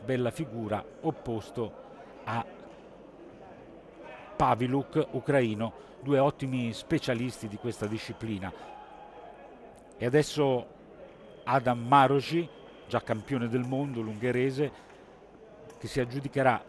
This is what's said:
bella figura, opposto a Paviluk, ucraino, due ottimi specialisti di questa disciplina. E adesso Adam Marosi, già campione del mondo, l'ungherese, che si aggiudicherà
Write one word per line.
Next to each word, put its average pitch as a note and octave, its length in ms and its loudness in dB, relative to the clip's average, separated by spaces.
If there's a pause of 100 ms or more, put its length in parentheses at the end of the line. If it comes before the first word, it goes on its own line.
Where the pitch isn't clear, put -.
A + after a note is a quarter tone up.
bella B2 260 2
figura, A2 540 -4 (180)
opposto A#2 720 -4 (520)
a A2+ 200 -2 (1900)
Paviluk, C3 760 2
ucraino, A#2 640 2 (280)
due C3+ 180 4
ottimi C3 540 2
specialisti B2 720 -2
di G2+ 80 -6
questa A2 300 -4
disciplina. G#2+ 680 -4 (1500)
E - 80 -2
adesso C#3 640 4 (760)
Adam B2 420 2
Marosi, C#3+ 600 6 (360)
già A#2 160 0
campione A#2 460 0
del A#2+ 180 2
mondo, C3 360 -2
l'ungherese, B2 680 0 (1040)
che - 100 -10
si C3+ 140 0
aggiudicherà C3 680 2